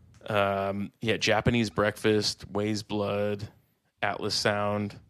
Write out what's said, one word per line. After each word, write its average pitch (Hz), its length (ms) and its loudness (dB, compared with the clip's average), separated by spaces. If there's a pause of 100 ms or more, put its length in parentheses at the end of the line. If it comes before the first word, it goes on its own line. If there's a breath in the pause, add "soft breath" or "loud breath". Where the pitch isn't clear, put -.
(280)
Um, 98 720 0
yeah, 110 160 0
Japanese 110 540 2
Breakfast, 104 800 2
Ways 104 320 -2
Blood, 104 640 -2 (560)
Atlas 104 320 -2
Sound. 104 640 0 (120)